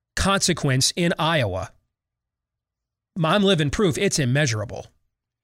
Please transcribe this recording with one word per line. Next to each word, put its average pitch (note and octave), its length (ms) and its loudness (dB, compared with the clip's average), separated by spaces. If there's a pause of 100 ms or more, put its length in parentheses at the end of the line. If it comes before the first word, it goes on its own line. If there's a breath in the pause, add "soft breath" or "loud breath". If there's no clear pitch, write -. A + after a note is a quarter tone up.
(160)
consequence E3+ 800 0
in E3+ 240 0
Iowa, B2+ 520 -2 (1500)
I'm F3+ 220 2
living E3 260 2
proof F3 280 0
it's G3 200 0
immeasurable. A#2+ 720 -2 (560)